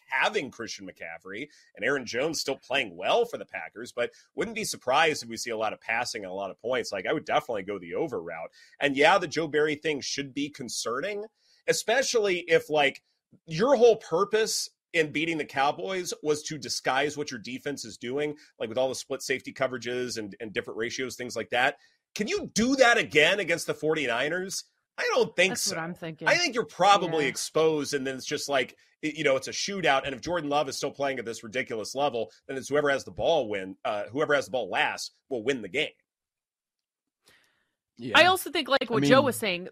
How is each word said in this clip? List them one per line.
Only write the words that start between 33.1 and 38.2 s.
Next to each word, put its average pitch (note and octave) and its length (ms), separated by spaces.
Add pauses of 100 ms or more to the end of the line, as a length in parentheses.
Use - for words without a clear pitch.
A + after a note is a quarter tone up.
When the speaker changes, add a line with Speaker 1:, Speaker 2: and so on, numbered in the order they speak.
Speaker 1:
ball C3+ 380
win, G2 340
uh, G#2+ 200 (100)
whoever D3 200
has C3+ 120
the G2 60
ball A2 180
last A#2+ 420 (160)
will A#2+ 160
win B2+ 180
the G2+ 60
game. B2 220 (2000)
Speaker 3:
Yeah. G#3+ 200
Speaker 2:
I D#4+ 80